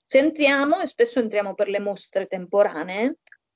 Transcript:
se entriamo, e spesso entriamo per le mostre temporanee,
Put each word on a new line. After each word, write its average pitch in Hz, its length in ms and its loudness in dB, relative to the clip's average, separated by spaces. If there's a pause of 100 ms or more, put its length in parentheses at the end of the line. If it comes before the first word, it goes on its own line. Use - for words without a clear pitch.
se - 140 2
entriamo, 294 600 2
e 330 80 -4
spesso 240 320 0
entriamo 208 340 -2
per 202 160 -2
le 202 100 -2
mostre 190 460 -6
temporanee, 190 920 -2 (380)